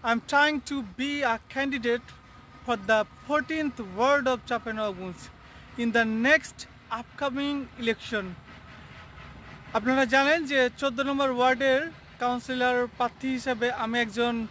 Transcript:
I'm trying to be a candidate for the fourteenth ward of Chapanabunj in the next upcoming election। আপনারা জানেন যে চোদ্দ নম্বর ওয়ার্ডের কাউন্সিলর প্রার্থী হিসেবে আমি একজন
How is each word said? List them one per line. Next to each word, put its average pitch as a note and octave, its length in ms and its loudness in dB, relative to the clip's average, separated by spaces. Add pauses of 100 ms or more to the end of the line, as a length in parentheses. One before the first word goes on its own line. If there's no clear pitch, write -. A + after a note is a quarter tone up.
I'm A#3 240 0
trying D4 320 4 (100)
to C#4 140 -4 (140)
be C#4+ 240 -2
a A3+ 180 2 (140)
candidate B3 540 -2 (580)
for A#3+ 120 0 (100)
the G#3+ 180 4 (220)
fourteenth D4+ 520 0 (180)
ward C4+ 300 4
of B3+ 120 0 (100)
Chapanabunj G#3+ 720 -4 (600)
in A#3 120 2
the A#3 140 4 (240)
next - 380 2 (320)
upcoming C#4 840 -4
election। A3 380 -2 (1500)
আপনারা B3+ 320 2
জানেন C#4 400 4
যে C4 320 2
চোদ্দ C#4 240 -2
নম্বর C#4 300 0
ওয়ার্ডের C4 600 2 (280)
কাউন্সিলর B3 680 0 (100)
প্রার্থী B3 300 -2
হিসেবে B3 440 -2
আমি A#3 280 -2
একজন A#3 520 0